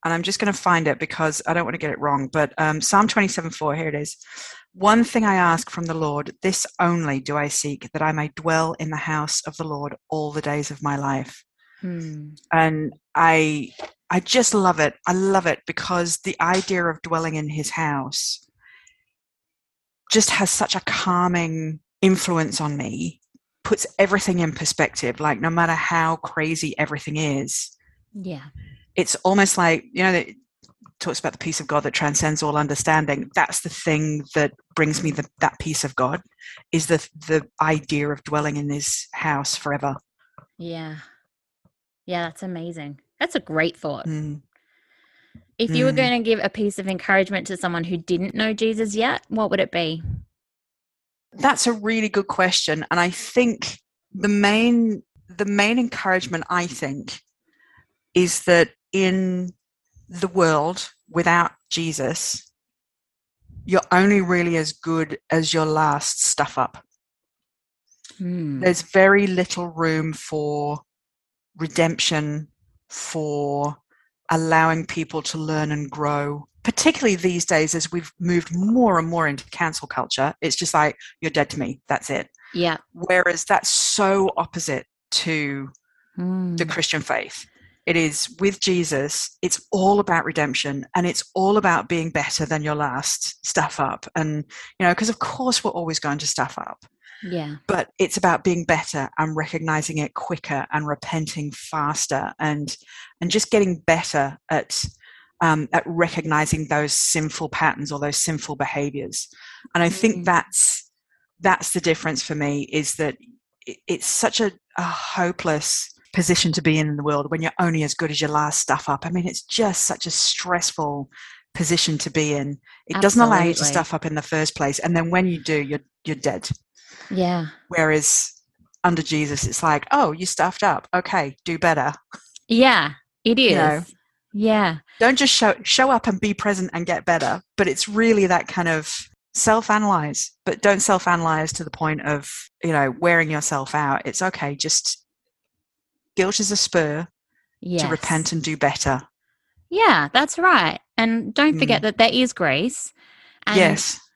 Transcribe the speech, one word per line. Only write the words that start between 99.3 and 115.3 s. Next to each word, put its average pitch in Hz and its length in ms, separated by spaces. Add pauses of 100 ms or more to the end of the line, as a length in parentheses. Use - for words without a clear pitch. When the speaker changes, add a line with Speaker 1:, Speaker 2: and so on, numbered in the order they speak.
Speaker 1:
recognizing 156 640
it 147 160
quicker - 580
and 151 140
repenting 147 640
faster - 840
and, 147 360 (460)
and 175 100
just 214 200
getting 190 300
better 156 580 (120)
at, - 320 (600)
um, 156 300
at 165 140
recognizing 156 800
those 147 260
sinful 156 560
patterns 147 420
or 143 60
those 143 180
sinful 151 400
behaviors. 143 720 (460)
And 170 80
I 170 80
think 214 260
Speaker 2:
Mm. 175 80
Speaker 1:
that's, - 680 (500)
that's 185 340
the 180 60
difference 160 420
for - 120
me, 143 280 (100)
is 151 240
that 147 200 (500)
it, - 200
it's - 200
such - 340
a, 208 120 (260)
a 180 40
hopeless 175 1080 (220)